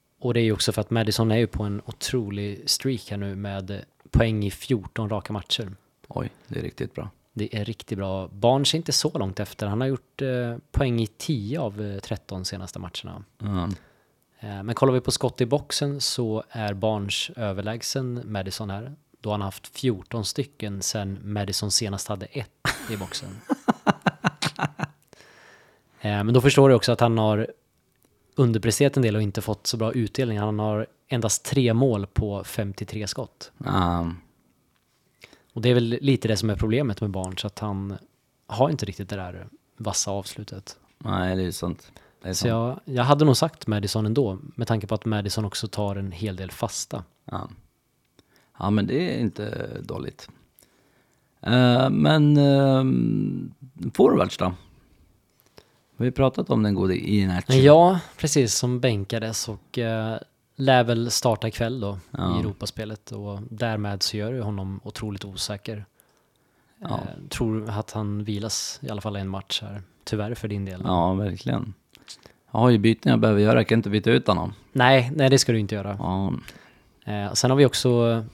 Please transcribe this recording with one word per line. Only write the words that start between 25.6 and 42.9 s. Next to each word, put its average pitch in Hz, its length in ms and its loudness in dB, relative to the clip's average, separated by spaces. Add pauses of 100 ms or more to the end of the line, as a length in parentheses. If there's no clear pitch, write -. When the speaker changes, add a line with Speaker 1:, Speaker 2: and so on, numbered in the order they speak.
Speaker 1:
Eh, 104 240 -2
men 117 100 4
då 127 60 8
förstår 139 280 8
du 127 60 10
också 117 180 4
att 113 80 0
han 117 180 6
har 107 280 2 (880)
underpresterat 117 640 2
en 135 60 4
del 107 140 2
och 107 60 0
inte 104 180 -2
fått - 260 -6
så 120 100 -2
bra 110 160 -2
utdelning. 117 460 -2
Han 104 200 -2
har 107 280 -2 (220)
endast 113 360 -2
tre 120 300 2
mål 113 320 2
på 101 380 -4
femtiotre 101 640 -6
skott. - 460 -12 (120)
Speaker 2:
Ja. 87 460 0 (1400)
Speaker 1:
Och 117 100 -8
det 120 80 4
är 123 40 6
väl 120 260 2
lite 135 280 2
det 110 80 2
som 107 140 0
är 101 60 0
problemet 113 440 0
med 104 100 -2
Barnes, 92 340 -6
att - 140 -10
han 98 380 -6 (500)
har 123 240 2
inte 135 160 -4
riktigt 98 220 -10
det 104 80 -8
där 92 300 -12 (300)
vassa 104 340 -4
avslutet. 98 640 -10 (220)
Speaker 2:
Nej, 92 380 -2
det 92 60 0
är 90 80 -2
sant. - 420 -8 (300)
Det 87 60 -10
är 92 40 -6
Speaker 1:
Så - 160 0
Speaker 2:
sant. - 0 - (360)
Speaker 1:
jag, 135 120 -8